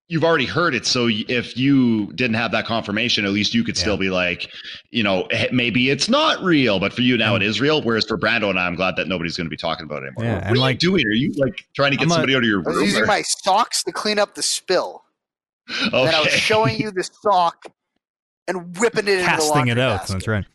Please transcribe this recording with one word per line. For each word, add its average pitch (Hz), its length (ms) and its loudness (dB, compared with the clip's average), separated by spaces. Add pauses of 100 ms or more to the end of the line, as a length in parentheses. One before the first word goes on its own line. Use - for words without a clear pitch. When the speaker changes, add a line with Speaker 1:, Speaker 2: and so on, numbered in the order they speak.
Speaker 1:
you've 160 160 0
already 160 220 4
heard 151 280 0
it, 107 120 -2
so 123 180 2
y-, 110 240 0
if 120 300 -4
you 127 560 4
didn't 120 220 0
have 117 160 0
that 110 120 0
confirmation, 110 640 -2
at 98 60 0
least 101 200 0
you 117 120 2
could 107 120 -6
still 98 200 0
Speaker 2:
Yeah. 82 40 -2
Speaker 1:
be 95 100 0
like, 90 400 -2 (400)
you 117 120 -2
know, 95 280 0
"Hey, 113 220 -2
maybe 123 380 2
it's 143 180 -2
not 294 340 2
real," 131 380 2
but 101 140 -2
for 120 80 -2
you 123 160 4
now 107 160 2
Speaker 2:
And 95 100 0
Speaker 1:
it - 40 0
is 107 120 -2
real, 147 220 2
whereas 110 240 0
for 110 100 -4
Brando 107 320 0
and 92 100 0
I, 90 80 0
I'm 87 100 -4
glad 92 200 -2
that 82 120 -4
nobody's 85 280 -4
gonna 80 140 -6
be 76 80 -10
talking 80 260 -6
about 73 200 -10
it - 20 -10
anymore. 87 180 -10
Speaker 2:
Yeah, 117 120 -2
Speaker 1:
What 92 100 -6
Speaker 2:
and, 113 100 0
Speaker 1:
are 127 40 2
Speaker 2:
like, 131 220 0
Speaker 1:
you 170 60 2
doing? 170 180 2
Are 101 40 0
you, 117 260 0
like, 135 300 -4 (100)
trying 139 140 2
to 135 80 -2
get 139 80 0
Speaker 2:
I'm 165 60 2
a - 20 4
Speaker 1:
somebody 143 200 2
out 127 80 2
of 117 60 2
your 101 160 2
Speaker 3:
I - 40 -4
was - 80 -2
Speaker 1:
room, 147 100 2
Speaker 3:
using 208 160 2
Speaker 1:
or 220 40 0
Speaker 3:
my 196 160 2
socks - 640 0
to 180 80 -6
clean 208 260 -2
up 202 160 0
the 143 80 -8
spill. 117 680 -2
Speaker 1:
<laughs> - 40 -20 (580)
Okay. 131 360 0
Speaker 3:
Then 160 80 2
I 156 80 2
was 151 100 0
showing 220 480 2
you 214 100 -2
the 180 140 -4 (180)
sock 180 440 0 (800)
and 175 320 -8
whipping 220 280 0
it 202 60 0
into 185 100 2
the 175 60 0
Speaker 2:
Casting 156 220 2
Speaker 3:
laundry 127 220 2
Speaker 2:
it 117 60 0
out, 120 200 0
Speaker 3:
basket. - 160 -6
Speaker 2:
that's 92 140 -6
right. 104 160 0 (100)